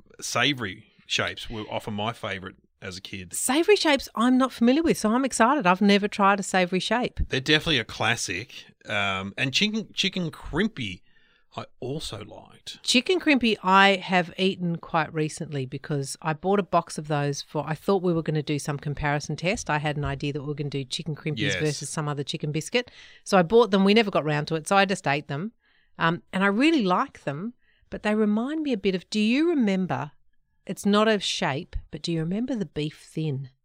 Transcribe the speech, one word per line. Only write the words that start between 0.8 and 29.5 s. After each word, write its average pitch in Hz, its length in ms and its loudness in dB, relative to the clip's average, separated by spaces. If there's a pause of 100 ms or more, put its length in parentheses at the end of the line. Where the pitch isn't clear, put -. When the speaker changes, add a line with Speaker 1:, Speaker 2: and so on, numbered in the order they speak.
Speaker 1:
shapes - 440 -4
were 110 200 -8
often 113 240 -6
my 104 200 -4
favourite 95 420 -10 (260)
as 95 160 -10
a 95 40 -14
kid. 92 320 -14
Speaker 2:
Savoury 339 420 2
shapes 302 400 0
I'm 247 220 4
not 254 160 0
familiar 262 300 4
with, 285 160 2
so 214 120 0
I'm 254 140 2
excited. 247 400 2
I've 180 160 4
never 202 260 4
tried 202 320 2
a 196 40 -6
savoury 185 360 0
shape. 226 400 -2 (100)
Speaker 1:
They're 131 100 -2
definitely 151 400 2
a 110 40 0
classic. 110 840 -4 (220)
Um, 98 500 -2
and 131 140 -2
chicken, 208 420 -2
chicken 180 380 -2
crimpy 139 720 -4 (560)
I 113 80 -10 (140)
also 123 440 -8
liked. - 600 -18
Speaker 2:
Chicken 330 360 2
crimpy 247 440 2
I 196 320 8
have 175 420 0
eaten 180 380 0
quite 160 360 -2
recently 151 540 -4
because 139 560 -6
I 160 120 -2
bought 190 260 0
a 196 40 0
box - 360 -2
of 151 80 -10
those 143 340 -2
for, - 240 -6
I 156 80 -6
thought 190 300 0
we 180 100 2
were 165 80 0
gonna 156 220 -2
do 147 160 -2
some 143 180 -4
comparison 147 600 -4
test. 190 340 -4
I 151 80 0
had 147 180 -2
an 147 80 -4
idea 139 280 -4
that 147 80 -8
we 135 60 -10
were 151 60 -6
gonna 143 160 -6
do 139 140 -6
chicken 151 320 -8
crimpies 151 240 -6
Speaker 1:
Yes. 101 160 0
Speaker 2:
versus 147 340 -4
some 151 180 -4
other 143 160 -4
chicken 151 280 -6
biscuit. 160 400 -4 (320)
So - 160 2
I - 20 8
bought 220 300 6
them. 196 140 6
We 202 100 8
never 214 160 4
got 160 140 0
round 151 240 0
to 160 60 0
it, 156 120 -6
so 196 100 2
I 196 80 6
just 190 220 -2
ate 143 220 0
them. 190 240 -6 (440)
Um, 165 260 0 (100)
and 190 100 0
I 202 40 4
really 262 360 2
like 196 400 0
them, 165 300 -6 (360)
but 196 140 -10
they 214 120 0
remind 220 480 0
me 285 100 -2
a 226 40 0
bit 196 180 0
of, 175 140 -8
do - 120 -2
you 247 280 2
remember, 190 600 0 (560)